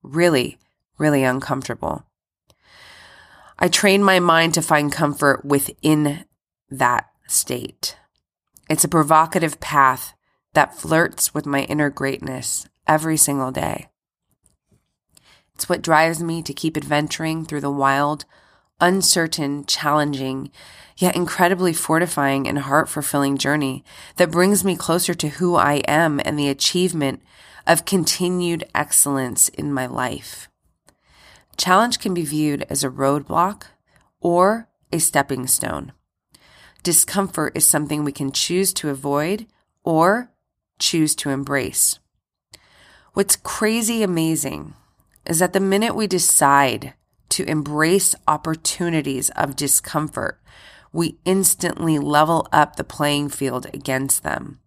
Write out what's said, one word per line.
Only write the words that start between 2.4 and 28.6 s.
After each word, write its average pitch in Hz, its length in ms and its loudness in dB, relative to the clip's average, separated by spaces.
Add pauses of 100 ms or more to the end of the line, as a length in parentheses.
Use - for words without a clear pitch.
I 180 100 0
train 196 340 4
my 190 160 6
mind 165 360 4
to 160 80 0
find 147 280 2
comfort 147 540 0
within 147 800 0 (460)
that 123 400 0 (160)
state. - 720 -6 (720)
It's 156 140 2
a 160 40 0
provocative 160 720 2
path 135 540 2 (400)
that 147 200 2
flirts - 600 0
with 151 120 -6
my 139 180 -2
inner 147 260 -2
greatness 135 760 -6 (200)
every 156 300 0
single 139 340 0
day. - 380 -6 (1700)
It's - 140 -8
what 175 140 -2
drives 165 400 2
me 165 200 -4
to 147 100 -10
keep 160 240 -4
adventuring 151 680 -4
through 151 160 -8
the 143 100 -4
wild, 143 540 0 (560)
uncertain, 165 840 0
challenging, 143 840 -2 (460)
yet 180 200 0
incredibly 175 560 2
fortifying 156 760 0
and 147 100 -2
heart-fulfilling 139 800 0
journey 139 460 -2 (320)
that 175 140 4
brings 180 340 4
me 190 120 2
closer 175 380 -2
to 160 140 -4
who 175 260 0
I 143 220 4 (120)
am 151 360 2
and 147 140 -2
the 143 100 0
achievement 151 720 -2 (440)
of 165 180 2
continued 180 800 -2 (100)